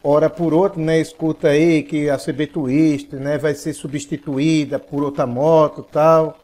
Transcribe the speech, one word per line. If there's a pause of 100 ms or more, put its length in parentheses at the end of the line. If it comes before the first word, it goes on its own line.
hora
por
outra,
né,
escuta
aí
que
a
C
B
Twist,
né,
vai
ser
substituída
por
outra
moto
e
tal